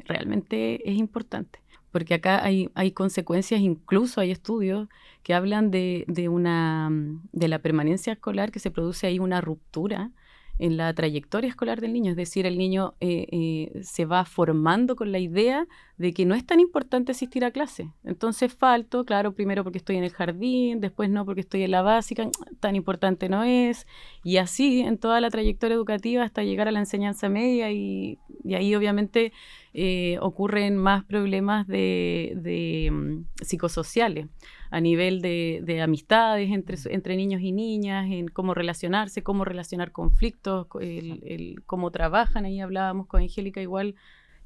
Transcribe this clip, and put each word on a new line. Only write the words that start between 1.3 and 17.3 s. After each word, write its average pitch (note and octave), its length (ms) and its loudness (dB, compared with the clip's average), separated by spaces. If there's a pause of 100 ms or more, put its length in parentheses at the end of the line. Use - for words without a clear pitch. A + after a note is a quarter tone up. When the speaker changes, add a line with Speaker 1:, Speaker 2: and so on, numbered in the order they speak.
Speaker 1:
Porque E3+ 240 0
acá F#3 300 2
hay, F#3+ 300 2
hay F#3+ 180 0
consecuencias, F#3+ 680 0
incluso G3 580 2
hay F#3 100 2
estudios G#3 580 -2 (340)
que F3+ 120 -2
hablan G3+ 360 2
de, F3+ 380 0
de F3 200 0
una, E3 640 2 (420)
de E3+ 160 0
la D#3+ 120 0
permanencia D#3+ 540 0
escolar, G#3 380 -4
que G#3 80 -10
se E3+ 100 -4
produce F3 360 -4
ahí F3+ 120 0
una F#3 220 0
ruptura F#3 720 -6 (480)
en E3 180 2
la E3 180 0
trayectoria D#3+ 540 0
escolar A#3 320 -4
del A3+ 120 -4
niño, A3+ 180 0
es E3+ 60 -2
decir, F3+ 300 -2
el F3+ 100 0
niño, F#3+ 440 0
eh, F3 320 0
eh, D#3+ 500 -2
se F3 220 -4
va F3 200 2
formando F3 720 2
con G#3 140 -4
la F#3+ 80 0
idea A3+ 480 2 (300)
de F3 160 0
que F#3 120 0
no F#3 100 6
es B3+ 120 -2
tan E4+ 140 8
importante C4 520 2
asistir B3 320 -2